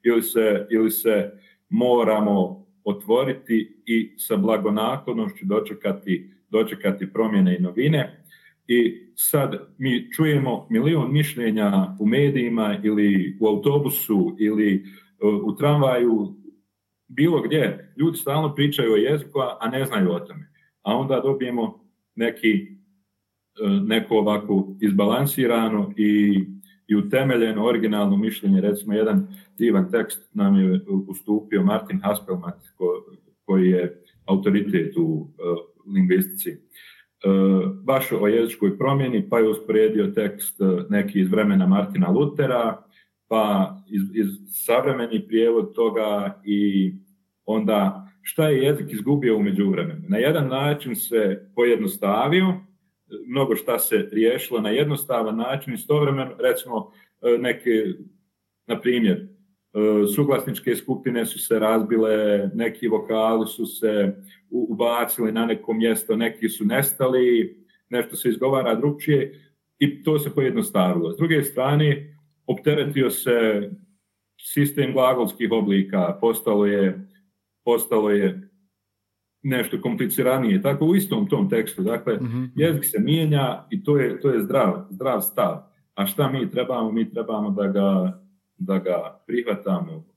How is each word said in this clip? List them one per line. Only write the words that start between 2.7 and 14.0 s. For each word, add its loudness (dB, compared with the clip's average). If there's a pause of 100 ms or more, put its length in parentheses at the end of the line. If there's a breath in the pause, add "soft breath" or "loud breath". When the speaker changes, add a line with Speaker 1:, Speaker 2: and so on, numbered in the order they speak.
Speaker 1:
otvoriti -2
i -2
sa -4
blagonaklonošću -2
dočekati, -4 (200 loud breath)
dočekati -2
promjene 2
i -2
novine. 0 (420 soft breath)
I 2 (220)
sad -2
mi -2
čujemo 0
milion 2
mišljenja 0
u 0
medijima 0
ili 2
u 2
autobusu 0